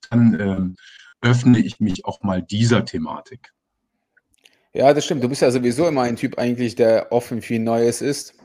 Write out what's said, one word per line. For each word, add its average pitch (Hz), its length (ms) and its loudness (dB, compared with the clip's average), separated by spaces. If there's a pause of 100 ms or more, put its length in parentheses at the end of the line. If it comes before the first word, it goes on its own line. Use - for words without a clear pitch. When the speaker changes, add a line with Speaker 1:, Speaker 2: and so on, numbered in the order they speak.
(100)
Speaker 1:
dann, 113 300 4
ähm, 95 360 -2 (440)
öffne 123 380 4
ich 98 220 -4
mich 95 260 -2
auch - 160 -10
mal 95 200 -2
dieser 110 420 0
Thematik.“ 78 680 -12 (1200)
Speaker 2:
Ja, 139 200 4
das 143 120 0
stimmt. 147 180 -2
Du 123 60 0
bist 135 140 -2
ja 143 80 4
sowieso 123 360 0
immer 143 160 0
ein 120 140 -2
Typ 117 220 -6
eigentlich, 120 360 -2
der 113 380 2
offen 120 300 -4
für 117 160 -4
Neues 117 440 0
ist. - 320 -6 (100)